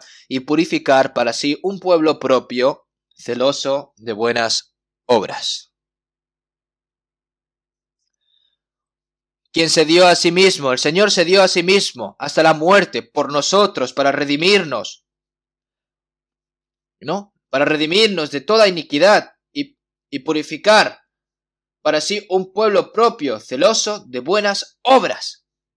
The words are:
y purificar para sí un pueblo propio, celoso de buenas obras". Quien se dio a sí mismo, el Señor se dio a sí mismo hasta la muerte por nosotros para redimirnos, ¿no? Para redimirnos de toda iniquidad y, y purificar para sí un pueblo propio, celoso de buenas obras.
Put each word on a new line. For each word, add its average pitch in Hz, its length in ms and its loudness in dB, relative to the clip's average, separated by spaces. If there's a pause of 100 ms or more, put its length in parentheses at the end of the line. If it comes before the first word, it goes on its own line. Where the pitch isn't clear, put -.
(280)
y 131 140 -6
purificar 143 720 0
para 120 200 -2
sí 147 300 -4
un 190 160 -6
pueblo 160 400 0
propio, 127 680 -2 (280)
celoso 135 800 -4
de 110 160 -10
buenas 117 600 -4 (300)
obras". - 680 -2 (3750)
Quien 165 200 0
se 165 140 4
dio 170 220 4
a 175 80 6
sí 170 160 0
mismo, 170 400 2
el 127 60 -2
Señor 180 320 0
se 190 160 0
dio 190 160 4
a 190 60 4
sí 180 160 -2
mismo 170 560 -2
hasta 147 240 -2
la 160 100 6
muerte 165 480 2
por 139 300 -6
nosotros 151 640 -2
para 139 180 0
redimirnos, 143 960 -2 (1900)
¿no? 202 340 -8 (160)
Para 143 160 0
redimirnos 156 640 0
de 139 120 -8
toda 214 260 2
iniquidad 170 640 0 (200)
y, 143 280 -10 (320)
y 139 80 -8
purificar 156 840 0 (800)
para 151 200 -2
sí 202 280 -8
un 185 240 -4
pueblo 202 400 0
propio, 156 460 -2
celoso 202 680 -2
de 123 140 -10
buenas 196 640 -4
obras. 220 640 0 (300)